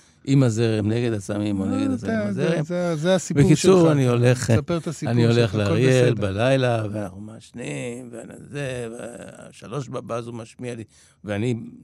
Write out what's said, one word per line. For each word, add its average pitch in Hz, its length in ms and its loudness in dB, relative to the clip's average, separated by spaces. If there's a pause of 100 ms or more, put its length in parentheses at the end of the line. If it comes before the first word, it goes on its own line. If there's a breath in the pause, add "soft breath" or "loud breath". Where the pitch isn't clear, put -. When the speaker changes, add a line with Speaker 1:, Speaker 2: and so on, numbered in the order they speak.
(280 soft breath)
Speaker 1:
עם 139 160 6
הזרם, 110 480 2
נגד 117 220 0
הסמים 104 460 -4
או 101 60 -2
Speaker 2:
אה, - 40 -2
Speaker 1:
נגד 269 220 -2
הסמים, 247 60 -4
Speaker 2:
זה, 220 300 -4
Speaker 1:
הזרם. 175 360 0
Speaker 2:
זה, - 0 -
זה, 175 320 -2
זה 175 200 0
הסיפור 147 280 2
Speaker 1:
בקיצור, 180 380 6
Speaker 2:
שלך. 165 100 6
Speaker 1:
אני 139 160 2
הולך, 120 440 2
Speaker 2:
תספר 143 260 2
את 160 100 -8
הסיפור 147 260 -4
Speaker 1:
אני 117 120 4
הולך 117 100 4
Speaker 2:
שלך, 117 140 4
הכל 104 80 -4
Speaker 1:
לאריאל 123 560 4
Speaker 2:
בסדר. 101 80 -4
Speaker 1:
בלילה, 117 720 0
ואנחנו 101 300 -10
מעשנים, 120 920 -12
וזה, 123 760 -10 (640)
ושלוש 123 380 -12
בבאז 120 400 -10
הוא 120 80 -12
משמיע 120 400 -12
לי, 113 80 -12 (400 soft breath)
ואני 104 320 -2 (280)